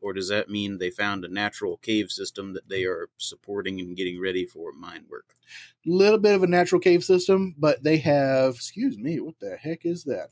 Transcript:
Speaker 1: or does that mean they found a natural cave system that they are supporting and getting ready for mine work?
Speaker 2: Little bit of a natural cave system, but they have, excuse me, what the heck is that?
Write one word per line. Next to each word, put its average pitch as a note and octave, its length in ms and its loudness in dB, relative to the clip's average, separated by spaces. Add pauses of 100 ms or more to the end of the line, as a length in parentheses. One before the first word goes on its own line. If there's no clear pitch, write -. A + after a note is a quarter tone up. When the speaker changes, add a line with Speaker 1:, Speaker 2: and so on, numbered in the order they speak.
Speaker 1:
or G2 100 -8
does F#2 160 -6
that G#2 180 -2
mean G2+ 300 -6
they F2+ 140 -4
found G2+ 340 -4
a - 20 -12
natural G2+ 500 -6
cave G#2+ 340 -2
system G2 420 -10
that - 160 -14
they F#2+ 140 -4
are F2 340 -6
supporting F#2+ 640 -8
and F2+ 160 -12
getting F2+ 240 -6
ready F#2 240 -2
for D#2+ 280 -14
mine E2 360 -18
work? - 240 -20 (540)
Speaker 2:
Little G3 320 6
bit G#3 160 6
of F#3 80 2
a F3+ 40 4
natural F3 320 4
cave F3 240 4
system, F#3+ 540 4
but C#3+ 260 2
they D#3 140 4
have, C3+ 560 4
excuse A#3 460 -4
me, C#3+ 200 -4
what D#3 200 -10
the G2 180 -10
heck D#3+ 300 -6
is E3+ 160 -4
that? G2 280 -6